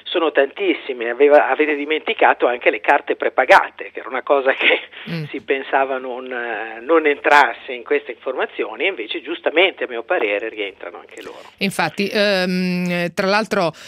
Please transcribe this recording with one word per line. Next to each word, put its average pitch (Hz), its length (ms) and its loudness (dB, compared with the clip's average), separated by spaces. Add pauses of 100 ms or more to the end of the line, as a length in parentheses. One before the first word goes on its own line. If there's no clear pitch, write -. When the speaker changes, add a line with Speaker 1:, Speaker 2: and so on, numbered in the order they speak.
Speaker 1:
sono 165 280 0
tantissime. 139 800 0
Aveva, 143 380 6
avete 147 280 0
dimenticato 143 680 0
anche 123 240 2
le 110 100 0
carte - 360 0
prepagate, 131 760 2
che - 80 -12
era - 80 -12
una 127 140 -8
cosa 135 320 2
che - 260 0 (300)
Speaker 2:
Mm. 160 200 -6
Speaker 1:
si 143 100 -8
pensava 135 580 -2
non, 127 320 -10
eh, 113 520 -8
non 156 240 2
entrasse 143 680 2
in 120 100 -10
queste 143 300 -2
informazioni, 131 720 -6
e 185 40 2
invece 143 340 -6
giustamente, 156 600 0
a - 40 -6
mio 117 140 -8
parere, 110 480 -2
rientrano 98 480 -10
anche - 240 -20
loro. - 180 -16 (180)
Speaker 2:
Infatti, 185 540 -2
ehm, 180 1000 0
tra 190 120 -2
l'altro, 202 460 0 (140)